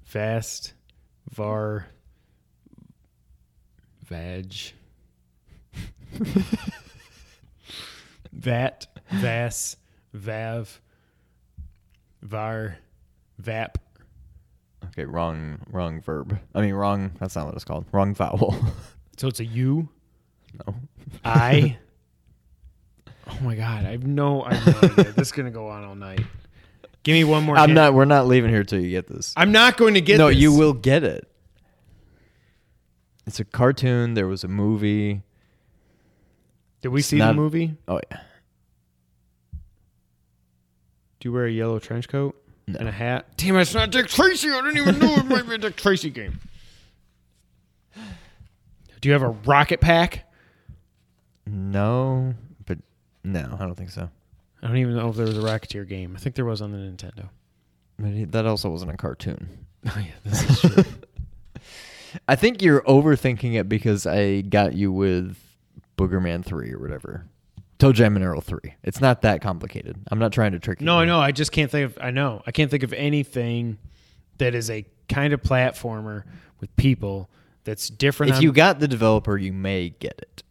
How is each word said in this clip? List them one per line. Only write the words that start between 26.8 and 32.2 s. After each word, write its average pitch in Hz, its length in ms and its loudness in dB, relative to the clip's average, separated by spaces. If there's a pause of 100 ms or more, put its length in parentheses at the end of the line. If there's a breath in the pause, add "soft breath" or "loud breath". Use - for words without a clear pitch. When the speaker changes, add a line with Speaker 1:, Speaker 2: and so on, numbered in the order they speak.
Speaker 1:
Give 151 100 2
me 160 120 6
one 151 180 4
more 147 140 4
Speaker 2:
I'm 156 120 10
Speaker 1:
hint. 156 60 8
Speaker 2:
not, 151 180 10
we're 135 120 8
not 139 220 6
leaving 127 220 6
here 107 140 4
till 95 160 -2
you 90 100 -2
get 90 180 -4
this. - 300 -12
Speaker 1:
I'm 180 140 4
not 233 260 6
going 220 180 6
to 190 60 4
get 196 160 6
Speaker 2:
No, 156 120 8
Speaker 1:
this. 135 80 6
Speaker 2:
you 147 160 8
will 151 200 6
get 131 300 2
it. 60 260 -6 (2000)